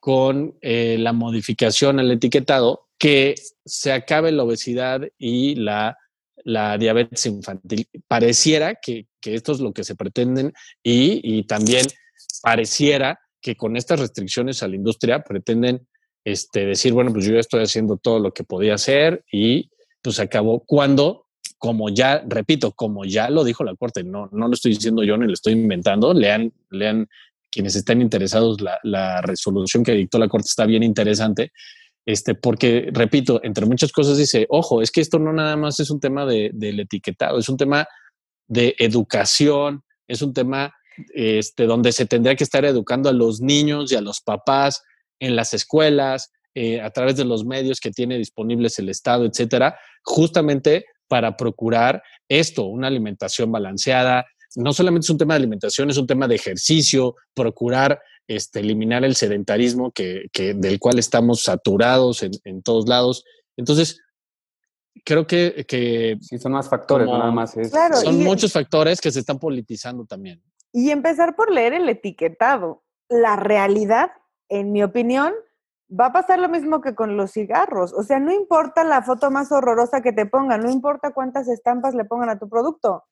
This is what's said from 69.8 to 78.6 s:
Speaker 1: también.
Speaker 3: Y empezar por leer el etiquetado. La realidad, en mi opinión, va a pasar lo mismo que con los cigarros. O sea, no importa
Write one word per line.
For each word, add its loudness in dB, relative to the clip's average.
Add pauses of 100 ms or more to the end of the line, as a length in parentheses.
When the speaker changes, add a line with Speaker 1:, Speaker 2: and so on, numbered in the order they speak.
Speaker 1:
también. -16 (320)
Speaker 3:
Y 2
empezar 0
por 2
leer 2
el 0
etiquetado. -2 (240)
La 2
realidad, 2 (360)
en -4
mi 2
opinión, 0 (580)
va 2
a 0
pasar 2
lo 0
mismo -2
que -6
con -4
los -2
cigarros. -2
O -4
sea, 0
no 0
importa 2